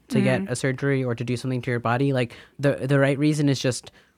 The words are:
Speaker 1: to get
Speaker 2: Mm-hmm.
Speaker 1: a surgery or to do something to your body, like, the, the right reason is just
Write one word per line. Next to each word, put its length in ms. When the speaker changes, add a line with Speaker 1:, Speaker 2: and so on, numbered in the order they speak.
Speaker 1:
to 140
get 220
Speaker 2:
Mm-hmm. 100
Speaker 1:
a 20
surgery 480
or 100
to 100
do 120
something 280
to 80
your 80
body, 340
like, 200
the, 300
the 120
right 200
reason 300
is 100
just 320